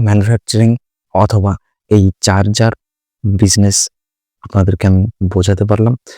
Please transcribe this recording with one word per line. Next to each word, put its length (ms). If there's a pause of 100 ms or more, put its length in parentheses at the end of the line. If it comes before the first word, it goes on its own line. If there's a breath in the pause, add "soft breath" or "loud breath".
ম্যানুফ্যাকচারিং 640 (460)
অথবা 380 (380)
এই 120 (180)
চার্জার 520 (500)
বিজনেস 540 (640)
আপনাদেরকে 440
আমি 140 (300)
বোঝাতে 340
পারলাম। 280 (240 loud breath)